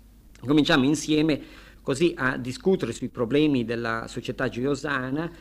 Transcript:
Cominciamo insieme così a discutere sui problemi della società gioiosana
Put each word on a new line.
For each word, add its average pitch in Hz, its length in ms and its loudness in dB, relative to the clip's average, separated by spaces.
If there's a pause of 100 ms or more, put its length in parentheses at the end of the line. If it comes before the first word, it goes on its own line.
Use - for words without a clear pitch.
(460)
Cominciamo 147 380 4
insieme 151 560 2 (400)
così 170 340 0
a 135 220 -2
discutere 127 560 -2
sui 120 160 -8
problemi 131 560 2
della 117 420 -4
società 127 420 -4
gioiosana 139 840 -4 (100)